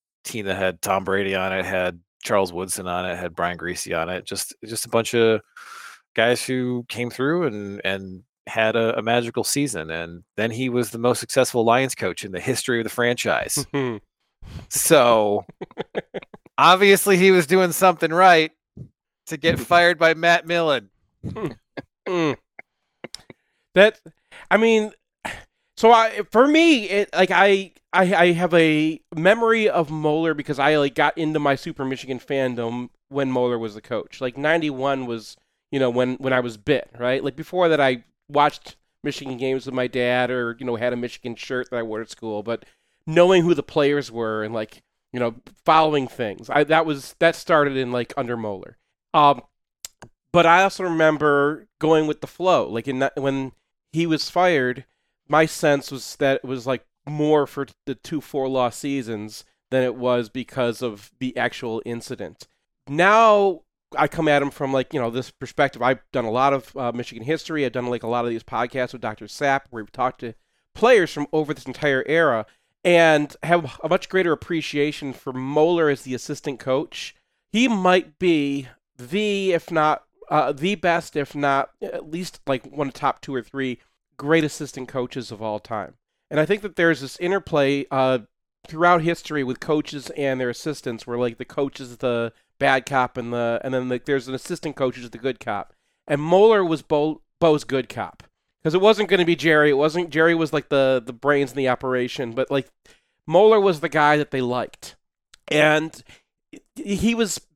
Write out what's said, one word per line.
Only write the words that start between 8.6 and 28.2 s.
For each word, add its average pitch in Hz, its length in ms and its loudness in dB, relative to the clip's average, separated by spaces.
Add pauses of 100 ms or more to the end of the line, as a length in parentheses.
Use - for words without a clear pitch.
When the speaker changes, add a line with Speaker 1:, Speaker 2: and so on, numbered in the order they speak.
Speaker 1:
a, 113 220 0
a 110 40 -2
magical 117 420 -2
season. 104 460 -4
And 85 340 -10 (140)
then 113 120 -2
he 123 200 -4
was 120 180 -2
the - 80 -12
most 117 220 0
successful 120 460 0
Lions 127 300 2
coach 95 300 -6
in 98 80 -12
the 90 80 -8
history 120 400 -2
of 110 40 -4
the 110 60 -8
franchise. 120 840 -2
Speaker 2:
<laughs> 123 260 -4 (680)
Speaker 1:
So, 113 720 4 (1120)
obviously 185 640 6
he 190 120 6
was 180 160 4
doing 180 260 2
something 170 380 2
right 165 400 6 (760)
to 160 100 -8
get 160 220 0
fired 175 400 4
by 160 160 4
Matt 170 320 2
Millen. 160 420 0 (1160)
Speaker 2:
Mm. 165 300 -2 (1400)
That, 208 260 6 (500)
I 190 60 4
mean, 220 360 4 (840)
so 226 160 8
I, 220 380 4
for 254 180 6
me, 302 400 4
it, 202 240 -2
like, 180 180 2
I, 190 420 4 (200)
I, 180 220 4
I 175 180 6